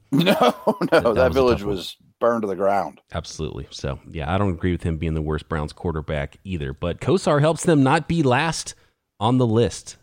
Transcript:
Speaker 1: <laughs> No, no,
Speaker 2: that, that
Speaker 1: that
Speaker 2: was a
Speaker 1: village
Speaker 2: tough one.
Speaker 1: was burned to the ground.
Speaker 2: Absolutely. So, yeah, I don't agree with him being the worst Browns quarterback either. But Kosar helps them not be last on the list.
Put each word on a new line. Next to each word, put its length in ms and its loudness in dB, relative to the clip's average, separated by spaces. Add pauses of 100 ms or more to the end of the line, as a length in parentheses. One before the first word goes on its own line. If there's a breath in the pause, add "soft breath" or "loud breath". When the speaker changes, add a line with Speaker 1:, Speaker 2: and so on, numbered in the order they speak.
Speaker 1:
<laughs> 100 -20
No, 120 2
no, 580 2
Speaker 2:
that, 100 -2
that 120 4
Speaker 1:
that 100 2
Speaker 2:
was 40 0
a 120 4
Speaker 1:
village 300 2
Speaker 2:
tough 80 -8
one. 100 -4
Speaker 1:
was 180 -12 (240)
burned 220 2
to 80 -4
the 60 -4
ground. 440 -2 (140)
Speaker 2:
Absolutely. 560 -10
So, 280 -6 (120)
yeah, 240 -6
I 40 0
don't 140 0
agree 220 -2
with 100 -4
him 140 -2
being 160 -2
the 80 -2
worst 260 -4
Browns 240 -4
quarterback 720 -6
either. 300 -6
But 260 -6
Kosar 400 2
helps 240 0
them 200 6
not 260 2
be 140 0
last 520 0 (460)
on 160 2
the 100 4
list. 560 0